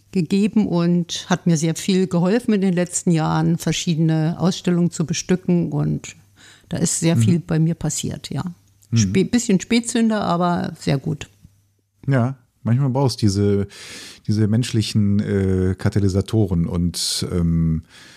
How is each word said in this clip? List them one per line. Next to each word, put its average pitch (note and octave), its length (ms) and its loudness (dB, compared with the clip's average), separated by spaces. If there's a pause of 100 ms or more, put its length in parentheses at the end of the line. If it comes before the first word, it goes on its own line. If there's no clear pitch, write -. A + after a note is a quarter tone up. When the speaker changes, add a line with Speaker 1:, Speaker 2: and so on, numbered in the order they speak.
(120)
Speaker 1:
gegeben G3 560 2
und F3 640 0
hat F3+ 180 0
mir E3+ 80 4
sehr D#3+ 200 0
viel F#3 320 0
geholfen F#3 460 0
in G3 80 2
den F#3+ 120 2
letzten F3 380 -2
Jahren, D#3+ 460 2
verschiedene D#3+ 840 0
Ausstellungen F3 520 0
zu E3 140 -4
bestücken F3 680 0
und D3 460 -4 (540)
da - 60 -6
ist - 220 -2
sehr E3 160 2
Speaker 2:
Mhm. A#2 60 4
Speaker 1:
viel E3+ 180 4
bei D#3+ 180 -4
mir D#3+ 160 2
passiert, - 560 -6
ja. - 140 -6 (480)
Speaker 2:
Mhm. A#2 80 2
Speaker 1:
Spä-, G#2+ 240 2
bisschen A3+ 360 0
Spätzünder, A3+ 640 0
aber F3 580 -2
sehr D3 200 -2
gut. - 280 -8 (800)
Speaker 2:
Ja, C3+ 300 0 (240)
manchmal B2+ 300 2
brauchst B2+ 320 0
du - 20 4
diese, G2+ 420 2 (600)
diese G#2+ 200 2
menschlichen, G#2+ 720 0
äh, F#2+ 560 0
Katalysatoren F#2+ 920 0
und, - 640 -4
ähm, E2 540 0 (320)